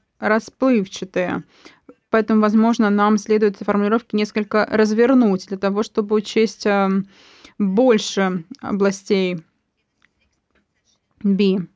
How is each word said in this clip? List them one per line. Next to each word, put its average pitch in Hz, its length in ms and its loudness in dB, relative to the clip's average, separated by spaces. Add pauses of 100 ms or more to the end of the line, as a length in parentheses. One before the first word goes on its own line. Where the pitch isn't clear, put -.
(200)
расплывчатые, 202 1200 -2 (680)
поэтому, 220 300 2
возможно, 220 500 2
нам 208 260 2
следует 208 400 0
формулировки 208 580 -2
несколько 208 500 -2
развернуть 214 840 2
для 190 100 -8
того, 196 240 -2
чтобы 208 340 -4
учесть, 220 520 -2
эм, 196 400 0 (500)
больше 202 840 0 (180)
областей. 190 840 -2 (1800)
Би. 196 340 2 (180)